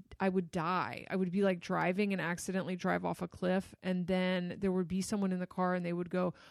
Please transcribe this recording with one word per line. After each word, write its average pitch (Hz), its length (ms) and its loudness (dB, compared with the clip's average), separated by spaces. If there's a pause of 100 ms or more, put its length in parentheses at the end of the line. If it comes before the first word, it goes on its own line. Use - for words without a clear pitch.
(200)
I 190 100 4
would 185 200 2
die. 156 600 -2
I - 60 -2
would 185 160 2
be, 196 120 2
like, 190 160 4
driving 185 540 2
and 185 80 -2
accidentally 175 540 -2
drive 180 300 0
off 170 160 -2
a 180 60 -4
cliff. 185 560 -2
And 180 240 0
then 185 520 0
there 196 120 0
would 185 160 2
be 180 140 -2
someone 196 300 0
in 185 80 0
the 180 60 -4
car 180 300 0
and 175 100 -2
they 170 80 -2
would 175 160 -4
go, 180 240 0 (180)